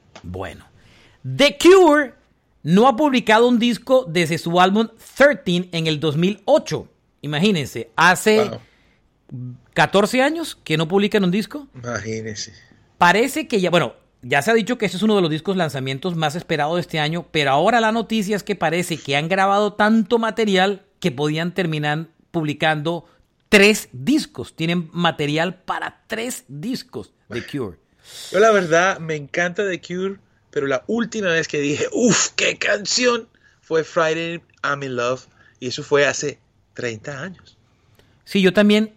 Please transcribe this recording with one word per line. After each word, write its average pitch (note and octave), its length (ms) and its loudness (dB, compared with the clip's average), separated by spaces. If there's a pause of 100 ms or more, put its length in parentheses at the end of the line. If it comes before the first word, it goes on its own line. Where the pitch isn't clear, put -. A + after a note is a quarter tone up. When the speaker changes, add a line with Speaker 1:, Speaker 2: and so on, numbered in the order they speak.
(220)
Speaker 1:
Bueno. F2+ 480 -14 (540)
The C3+ 320 2
Cure D#4+ 580 6 (500)
no G3 240 6
ha B3 80 2
publicado A#3+ 500 4
un B3 140 4
disco A#3+ 480 2
desde E3 300 0
su F3 220 0
álbum G#3 280 4 (280)
Thirteen F#3 540 2
en D#3+ 160 -4
el D#3 140 -2
dos D3 160 0
mil F#3 300 0
ocho. A#3+ 420 0 (320)
Imagínense, D3 720 -2
hace F#3 480 4
Speaker 2:
Wow. D3+ 180 -6 (1120)
Speaker 1:
catorce G3 500 2
años D#4 420 -2
que D#3 120 -2
no D#3+ 120 -2
publican G3+ 360 2
un F3 60 2
disco. A3 440 -4
Speaker 2:
Imagínense. A2 800 -10 (460)
Speaker 1:
Parece A3+ 500 2
que G#3+ 120 0
ya, F3 100 0
bueno, D#3+ 240 0 (280)
ya C#3 200 0
se G#3+ 80 -2
ha A3+ 40 4
dicho A#3 240 0
que G#3 80 -2
este F3+ 100 -6
es E3+ 80 -6
uno A3 120 2
de F#3+ 60 2
los D#3+ 80 0
discos D#3+ 260 -4
lanzamientos C#3+ 600 -4
más D#3 180 -2
esperados D#3+ 400 -4
de F3+ 60 -2
este - 180 -6
año, D#3 320 -4
pero C#3+ 220 0
ahora G3 280 2
la A3 120 2
noticia A3 440 -2
es F#3 60 -6
que G3+ 140 -6
parece F3 400 -2
que C#3 200 -4
han D3+ 120 -2
grabado G3 460 2
tanto A3 440 2
material G#3 640 0 (180)
que F3 120 0
podían D3+ 420 -2
terminar D#3 540 -4 (220)
publicando D#3 760 -2 (420)
tres G#3 440 4
discos. C3+ 640 -4
Tienen E3 380 -4
material E3 720 -2
para E3 460 -8
tres A#3 400 -10
discos, D3 640 -12 (180)
The A2+ 160 -8
Cure. A#2 320 -8 (540)
Speaker 2:
Yo F#3 80 2
la A3 100 6
verdad F3+ 480 2
me D#3+ 180 -8
encanta F3 520 -6
The F3 120 -6
Cure, F#3+ 360 -8 (340)
pero C#3 160 -4
la C3 200 -2
última A3 420 -4
vez D#3+ 200 0
que D3+ 120 -6
dije, C#3+ 320 -2
"Uf, - 440 2
qué - 220 -2
canción", A3+ 680 -2 (360)
fue D#3+ 220 -2
Friday E3 580 -4 (200)
I'm C#3 200 -4
in C3 140 -8
Love, B2 300 -4 (320)
y B2+ 100 -8
eso C3 140 -8
fue C#3+ 220 2
hace C3+ 340 -4 (360)
treinta B2 480 -10
años. - 340 -18 (680)
Speaker 1:
Sí, - 180 0
yo F#3 100 4
también, G#3 440 4